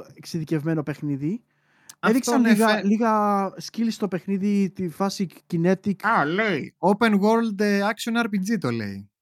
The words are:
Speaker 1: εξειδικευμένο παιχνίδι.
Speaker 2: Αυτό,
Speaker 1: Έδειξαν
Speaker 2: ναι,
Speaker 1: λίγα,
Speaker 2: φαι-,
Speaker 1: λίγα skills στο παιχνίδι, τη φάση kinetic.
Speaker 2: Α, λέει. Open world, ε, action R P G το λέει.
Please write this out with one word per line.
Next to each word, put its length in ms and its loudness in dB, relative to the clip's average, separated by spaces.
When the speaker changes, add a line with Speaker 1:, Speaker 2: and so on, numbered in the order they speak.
Speaker 1:
εξειδικευμένο 680 -4
παιχνίδι. 600 -4
Speaker 2:
Αυτό, 200 -4
Speaker 1:
Έδειξαν 320 2
Speaker 2:
ναι, 100 4
Speaker 1:
λίγα, 180 6
Speaker 2:
φαι-, 180 0
Speaker 1:
λίγα 600 2
skills 420 -6
στο 180 -4
παιχνίδι, 600 0
τη 180 -6
φάση 400 -4
kinetic. 540 0
Speaker 2:
Α, 180 2
λέει. 540 -2
Open 420 4
world, 400 2
ε, 220 2
action 400 -4
R 20 0
P 300 -2
G 60 -2
το 100 -2
λέει. 400 -6